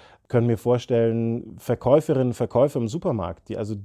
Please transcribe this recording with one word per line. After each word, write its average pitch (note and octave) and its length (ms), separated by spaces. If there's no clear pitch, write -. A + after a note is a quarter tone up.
können A#2+ 180
mir A#2 100
vorstellen, A#2 1000
Verkäuferinnen, B2+ 760
Verkäufer B2+ 460
im A#2 100
Supermarkt, A2 640
die G2+ 80
also G#2+ 160